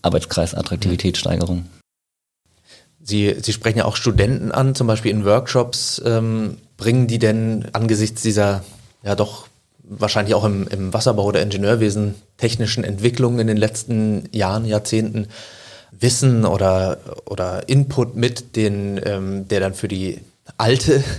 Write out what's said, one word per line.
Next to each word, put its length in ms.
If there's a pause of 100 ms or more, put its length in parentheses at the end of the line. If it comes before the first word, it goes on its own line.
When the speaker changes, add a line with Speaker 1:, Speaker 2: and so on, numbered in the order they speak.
Speaker 1:
Arbeitskreis 540
Attraktivitätssteigerung. 1080 (1400)
Speaker 2:
Sie, 400
Sie 120
sprechen 260
ja 60
auch 100
Studenten 560
an, 240
zum 140
Beispiel 240
in 120
Workshops. 800
Ähm, 520 (200)
bringen 300
die 140
denn 520
angesichts 500
dieser, 420 (400)
ja 100
doch, 320 (420)
wahrscheinlich 460
auch 100
im, 240
im 240
Wasserbau 320
oder 180
Ingenieurwesen 720 (220)
technischen 480
Entwicklungen 560
in 60
den 100
letzten 760
Jahren, 320
Jahrzehnten 640 (640)
Wissen 540
oder, 540 (280)
oder 420
Input 460
mit, 420
den, 480
ähm, 440
der 120
dann 140
für 140
die 320 (360)
alte 460 (160)